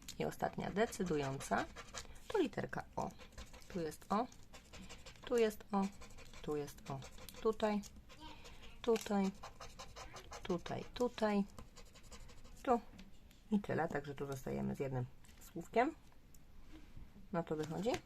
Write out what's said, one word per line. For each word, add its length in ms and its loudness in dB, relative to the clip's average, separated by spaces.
I 60 2
ostatnia 460 0
decydująca 920 2
to 100 2
literka 460 2
O. 160 0
Tu 120 -2
jest 300 -2
O. 180 4
Tu 100 6
jest, 340 6
o, 100 6
tu 140 0
jest, 360 -4
o, 80 -4
tutaj, 400 4
tutaj, 500 4
tutaj, 400 0
tutaj, 500 6
tu 180 8
i 80 6
tyle. 280 4
Także 280 -2
tu 100 -4
zostajemy 500 0
z 40 -2
jednym 260 0
słówkiem. 440 2
No 100 4
to 120 0
wychodzi. 340 0